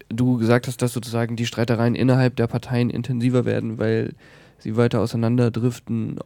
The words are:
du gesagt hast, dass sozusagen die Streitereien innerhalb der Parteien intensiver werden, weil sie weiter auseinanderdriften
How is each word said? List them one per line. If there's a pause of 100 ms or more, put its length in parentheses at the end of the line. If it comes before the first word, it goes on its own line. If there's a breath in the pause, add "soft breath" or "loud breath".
du
gesagt
hast,
dass
sozusagen
die
Streitereien
innerhalb
der
Parteien
intensiver
werden,
weil (460 loud breath)
sie
weiter
auseinanderdriften